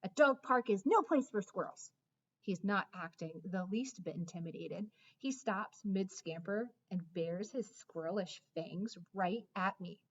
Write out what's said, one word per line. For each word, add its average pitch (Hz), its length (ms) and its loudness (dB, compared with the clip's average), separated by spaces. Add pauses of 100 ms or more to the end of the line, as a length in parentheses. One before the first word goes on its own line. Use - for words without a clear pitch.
A 202 60 -4
dog 277 340 6
park 247 280 4
is 202 160 4
no 403 160 8
place 269 260 4
for 208 140 -2
squirrels. - 480 -6 (500)
He's 180 240 -4
not 196 300 2
acting 165 500 -8
the 185 220 -4
least 214 360 -4
bit 160 140 -6
intimidated. 170 760 -6 (280)
He 269 120 -4
stops 214 540 -4
mid-scamper 190 880 -2 (200)
and 180 220 -4
bares 175 400 -4
his 247 180 -6
squirrelish 175 680 -4 (140)
fangs 180 420 -6 (160)
right 190 420 0
at 196 240 0
me. 170 220 -10 (100)